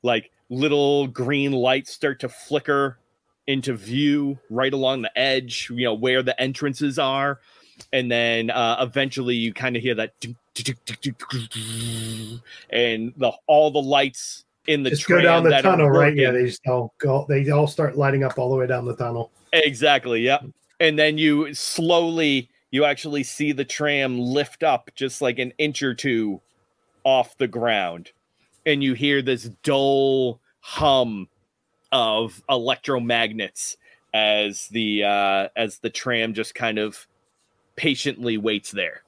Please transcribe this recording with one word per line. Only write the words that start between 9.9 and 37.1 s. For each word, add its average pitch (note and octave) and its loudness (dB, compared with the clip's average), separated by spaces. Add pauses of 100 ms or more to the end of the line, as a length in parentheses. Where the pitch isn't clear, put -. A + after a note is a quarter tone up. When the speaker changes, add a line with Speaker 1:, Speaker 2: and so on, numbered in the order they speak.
Speaker 1:
that A2 -6
dunk, A#2 -12 (180)
dunk, A#2+ -6
dunk, - -12
dunk, - -8
dunk, A2+ -8 (300)
and A#2 0
the, B2 0 (160)
all D3+ 6
the C#3+ 0
lights C#3 -2 (240)
in D3 0
the B2+ 0
Speaker 2:
Just C#3+ -4
go F3 6
Speaker 1:
tram E3+ 6
Speaker 2:
down E3+ 6
the E3 6
Speaker 1:
that C#3 4
are F#3+ 6
Speaker 2:
tunnel, D3+ 6
right? D3 6
Yeah, C3+ 4
Speaker 1:
working. B2 2
Speaker 2:
they B2 0
just - -14
all B2 -2
go, C#3 0
they C#3 2
all D3 4
start C#3+ -2
lighting C#3 2
up C3 -2
all B2+ -2
the C3+ 0
way B2+ 0
down A#2+ -2
the A#2+ -4
tunnel. A#2 -6 (200)
Speaker 1:
Exactly, C#3 2
yep. B2+ 2 (360)
And D#3 4
then D3+ 4
you D3+ 2
slowly, E3 0 (220)
you C3+ 2
actually C#3+ -2
see D3+ -2
the C3+ -2
tram C#3 -2
lift C3 -2
up D3 0
just, C3+ -6
like, B2 0
an B2+ -4
inch D3+ -2
or C3 -2
two A2 -2 (640)
off C3 2
the C3 0
ground. G2 -2 (560)
And C#3+ 2
you C3 2
hear C#3 0
this B2 -2 (180)
dull C3+ 2 (200)
hum B2 0 (640)
of A2+ -2
electromagnets A#2 -2 (360)
as G#2+ 0
the, G#2+ 0
uh, G2 0
as A2 -4
the A2+ -4
tram A2+ -4
just A2 -6
kind A2 -2
of G#2+ -6 (680)